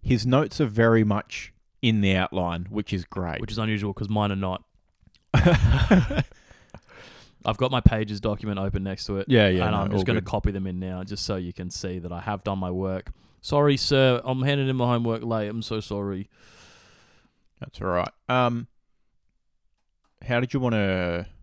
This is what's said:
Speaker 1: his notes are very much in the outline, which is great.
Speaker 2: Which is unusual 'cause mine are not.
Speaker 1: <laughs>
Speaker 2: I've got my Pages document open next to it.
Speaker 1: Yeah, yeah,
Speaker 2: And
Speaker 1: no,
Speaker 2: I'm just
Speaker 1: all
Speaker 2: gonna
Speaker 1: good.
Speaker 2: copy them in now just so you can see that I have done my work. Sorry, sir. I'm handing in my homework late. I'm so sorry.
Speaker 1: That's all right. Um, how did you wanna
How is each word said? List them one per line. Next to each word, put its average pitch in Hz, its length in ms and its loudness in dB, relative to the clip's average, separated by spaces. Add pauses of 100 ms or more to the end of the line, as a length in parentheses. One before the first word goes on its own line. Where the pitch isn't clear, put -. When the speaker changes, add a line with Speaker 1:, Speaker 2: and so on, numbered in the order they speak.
Speaker 1:
his 117 240 2
notes 127 340 2
are 143 60 2
very 113 380 4
much - 480 -4 (300)
in 110 180 2
the 95 160 4
outline, 90 540 -2
which 107 240 -6
is 87 100 -4
great. 87 380 -6
Speaker 2:
Which 104 100 -8
is 107 60 -6
unusual 107 340 -2
'cause 101 160 -8
mine 104 240 0
are 95 40 -4
not. 92 280 -6 (720)
Speaker 1:
<laughs> - 880 4 (1200)
Speaker 2:
I've 110 120 -2
got 127 140 0
my 127 100 0
Pages 107 400 4
document 104 380 -4
open 98 240 -2
next 95 240 -8
to 101 120 -4
it. 98 100 -6
Speaker 1:
Yeah, 110 200 6
yeah, 92 160 4
Speaker 2:
And 107 80 0
Speaker 1:
no, 104 80 0
Speaker 2:
I'm 98 100 0
just 101 100 2
Speaker 1:
all 92 40 0
Speaker 2:
gonna 107 160 0
Speaker 1:
good. 90 80 -10
Speaker 2:
copy 107 220 0
them 95 160 -6
in 90 120 -6
now 92 260 -8
just 101 200 -8
so 101 120 -4
you 90 180 -6
can 90 160 -8
see 92 280 -8
that 85 140 -10
I 87 80 -8
have 101 240 -6
done 98 140 -4
my 92 120 -4
work. 92 420 -4 (280)
Sorry, 143 380 2
sir. 131 460 4
I'm 131 180 -2
handing 139 260 0
in 131 80 -2
my 120 100 0
homework 117 380 0
late. 110 240 -2
I'm 113 140 -6
so 110 180 -6
sorry. 101 480 -6 (1300)
Speaker 1:
That's - 200 -16
all 95 80 -4
right. 90 220 0 (180)
Um, 120 380 0 (1600)
how 120 180 -2
did 127 120 -4
you 139 80 0
wanna 92 680 0 (160)